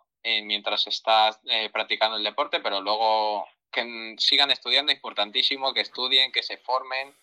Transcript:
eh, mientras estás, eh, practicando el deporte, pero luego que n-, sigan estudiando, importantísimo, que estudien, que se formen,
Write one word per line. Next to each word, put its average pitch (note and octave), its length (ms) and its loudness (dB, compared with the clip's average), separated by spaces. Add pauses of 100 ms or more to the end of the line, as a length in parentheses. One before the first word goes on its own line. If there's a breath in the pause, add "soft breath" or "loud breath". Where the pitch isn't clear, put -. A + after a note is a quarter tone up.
(220)
eh, A2 220 -2
mientras G#2 420 -2
estás, A2 540 2 (100)
eh, A2 220 -2
practicando A2 460 0
el G#2+ 60 -4
deporte, D3 360 -2
pero G2+ 220 -4
luego G#2+ 680 0 (240)
que B2 100 -2
n-, A2+ 380 -8
sigan C#3 320 4
estudiando, C3+ 400 0
importantísimo, B2+ 800 -2
que A2+ 80 -2
estudien, B2+ 500 0
que A#2 120 -2
se - 140 -8
formen, C3 640 -4